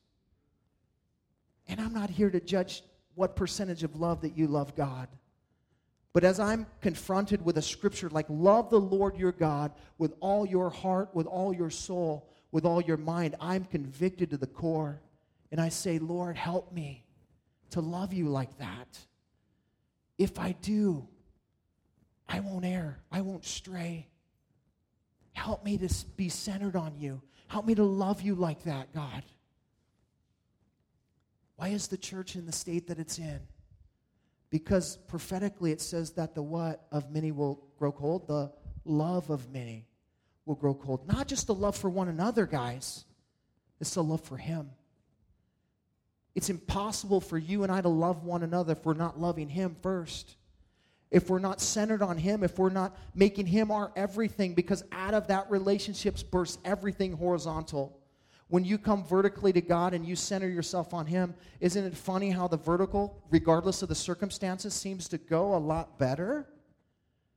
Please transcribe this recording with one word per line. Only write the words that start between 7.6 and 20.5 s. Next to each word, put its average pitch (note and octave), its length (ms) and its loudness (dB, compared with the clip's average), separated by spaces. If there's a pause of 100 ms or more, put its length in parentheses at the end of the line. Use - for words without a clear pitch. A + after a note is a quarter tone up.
scripture F#3+ 480 -2
like, D3+ 200 0
"Love G3 400 6
the A3+ 100 8
Lord G3 380 2
your F3+ 160 2
God D3 400 0 (240)
with D#3+ 240 2
all G3+ 240 4
your F3+ 240 2
heart, F#3 440 0
with E3 140 0
all F#3 260 0
your F3 160 -2
soul, D#3+ 600 -4 (240)
with D#3+ 120 4
all F3 140 4
your D#3+ 160 2
mind," D#3+ 460 0
I'm F#3 240 0
convicted E3 640 -2
to C#3+ 80 -2
the C3 100 -4
core. D#3 540 -4 (500)
And D#3+ 80 -2
I E3 80 2
say, E3 320 -2
"Lord, E3+ 380 -4
help F3 340 -2
me C#3+ 340 -10 (680)
to F3 100 -2
love F3+ 320 -4
you E3+ 160 0
like C3+ 300 -2
that. A#2+ 380 -12 (1200)
If F#3+ 220 0
I F3+ 140 -2